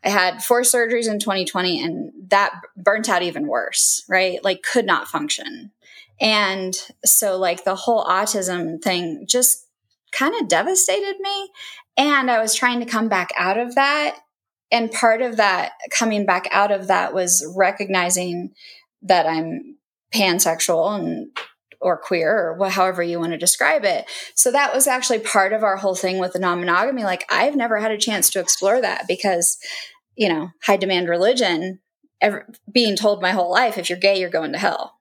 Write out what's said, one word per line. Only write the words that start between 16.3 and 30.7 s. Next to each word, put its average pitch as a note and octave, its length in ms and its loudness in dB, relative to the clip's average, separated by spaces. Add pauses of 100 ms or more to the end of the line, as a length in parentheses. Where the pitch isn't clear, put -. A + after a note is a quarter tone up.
out G3+ 200 4
of F#3 160 -2
that, F#3 260 0
was F3+ 300 0 (140)
recognizing F3+ 920 0 (500)
that F#3 240 4
I'm D#3+ 520 -4 (360)
pansexual F3+ 840 2
and, E3 360 -6 (460)
or E3+ 160 0
queer, E3 340 0
or F3 220 0
wha-, F#3+ 160 -2
however F#3 320 0
you E3+ 180 -2
want E3 120 -2
to D#3+ 80 -4
describe C#4 440 2
it. E3+ 220 0 (300)
So - 160 2
that C#4 220 2
was C4+ 120 2
actually B3+ 340 0
part G3 340 0
of A3 100 0
our G3 140 2
whole F#3+ 180 -2
thing F#3 240 -2
with F#3 140 -4
the F3+ 60 -4
non-monogamy. F3+ 640 0
Like, F#3 280 -2
I've D4 240 2
never A#3 240 0
had A3 120 -2
a G#3 60 -2
chance G#3 340 0
to G3 80 -2
explore G3 400 2
that F#3+ 280 -2
because, F3+ 500 0 (580)
you G#3 140 0
know, E3 220 -2 (120)
high G3+ 140 4